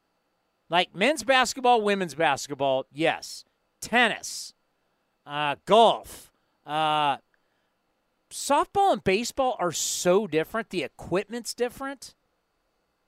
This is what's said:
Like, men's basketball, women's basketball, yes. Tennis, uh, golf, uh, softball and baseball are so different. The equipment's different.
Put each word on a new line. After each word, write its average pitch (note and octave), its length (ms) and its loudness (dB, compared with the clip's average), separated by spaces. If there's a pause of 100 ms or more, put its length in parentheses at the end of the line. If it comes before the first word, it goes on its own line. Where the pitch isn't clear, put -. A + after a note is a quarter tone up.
(680)
Like, F3 260 0
men's A3+ 300 0
basketball, B3+ 560 2
women's G3 340 -2
basketball, C#3 800 -2
yes. C#3 520 -4 (360)
Tennis, - 720 -2 (720)
uh, C#3+ 380 -2
golf, F3+ 680 4 (360)
uh, D3+ 500 0 (1120)
softball F4+ 640 0
and A3 100 -4
baseball B3+ 560 0
are F3 140 -2
so F#3 540 0
different. D#3+ 420 -4
The F3 140 -6
equipment's G3+ 720 -8
different. C4+ 600 -8 (920)